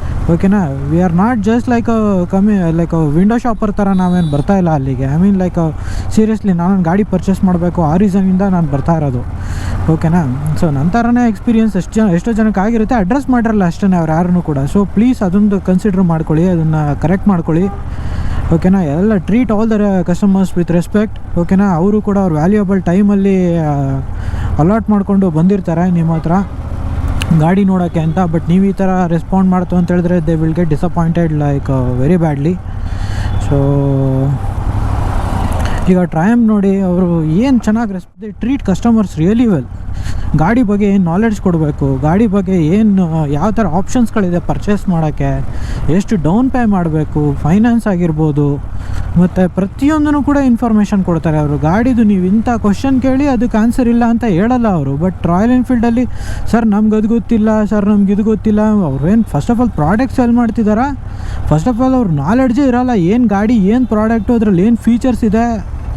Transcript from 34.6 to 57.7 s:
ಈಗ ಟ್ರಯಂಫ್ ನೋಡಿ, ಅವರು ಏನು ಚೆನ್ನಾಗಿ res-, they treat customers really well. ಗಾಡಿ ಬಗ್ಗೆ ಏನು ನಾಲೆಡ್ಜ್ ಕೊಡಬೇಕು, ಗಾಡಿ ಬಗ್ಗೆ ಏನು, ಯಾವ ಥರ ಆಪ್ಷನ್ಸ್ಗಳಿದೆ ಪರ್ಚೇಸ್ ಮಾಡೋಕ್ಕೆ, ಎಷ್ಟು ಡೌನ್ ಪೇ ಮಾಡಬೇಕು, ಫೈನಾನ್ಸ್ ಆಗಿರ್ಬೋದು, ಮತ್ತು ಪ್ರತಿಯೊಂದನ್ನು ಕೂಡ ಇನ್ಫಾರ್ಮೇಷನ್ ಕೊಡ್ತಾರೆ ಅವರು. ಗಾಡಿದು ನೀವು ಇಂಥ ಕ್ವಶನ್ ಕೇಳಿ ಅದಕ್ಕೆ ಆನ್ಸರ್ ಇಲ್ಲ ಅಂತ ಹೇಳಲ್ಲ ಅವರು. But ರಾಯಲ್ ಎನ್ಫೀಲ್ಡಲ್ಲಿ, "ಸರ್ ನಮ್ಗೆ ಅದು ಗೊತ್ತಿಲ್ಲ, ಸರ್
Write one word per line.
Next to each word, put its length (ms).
ಈಗ 100
ಟ್ರಯಂಫ್ 480
ನೋಡಿ, 340
ಅವರು 420
ಏನು 360
ಚೆನ್ನಾಗಿ 340
res-, 300
they 180
treat 280
customers 500
really 320
well. 140
ಗಾಡಿ 280
ಬಗ್ಗೆ 220
ಏನು 200
ನಾಲೆಡ್ಜ್ 360
ಕೊಡಬೇಕು, 600
ಗಾಡಿ 260
ಬಗ್ಗೆ 400
ಏನು, 600
ಯಾವ 240
ಥರ 160
ಆಪ್ಷನ್ಸ್ಗಳಿದೆ 720
ಪರ್ಚೇಸ್ 500
ಮಾಡೋಕ್ಕೆ, 560
ಎಷ್ಟು 240
ಡೌನ್ 360
ಪೇ 140
ಮಾಡಬೇಕು, 680
ಫೈನಾನ್ಸ್ 540
ಆಗಿರ್ಬೋದು, 680
ಮತ್ತು 340
ಪ್ರತಿಯೊಂದನ್ನು 680
ಕೂಡ 140
ಇನ್ಫಾರ್ಮೇಷನ್ 640
ಕೊಡ್ತಾರೆ 340
ಅವರು. 200
ಗಾಡಿದು 460
ನೀವು 220
ಇಂಥ 320
ಕ್ವಶನ್ 440
ಕೇಳಿ 260
ಅದಕ್ಕೆ 300
ಆನ್ಸರ್ 300
ಇಲ್ಲ 180
ಅಂತ 180
ಹೇಳಲ್ಲ 440
ಅವರು. 260
But 340
ರಾಯಲ್ 240
ಎನ್ಫೀಲ್ಡಲ್ಲಿ, 540
"ಸರ್ 160
ನಮ್ಗೆ 300
ಅದು 100
ಗೊತ್ತಿಲ್ಲ, 580
ಸರ್ 200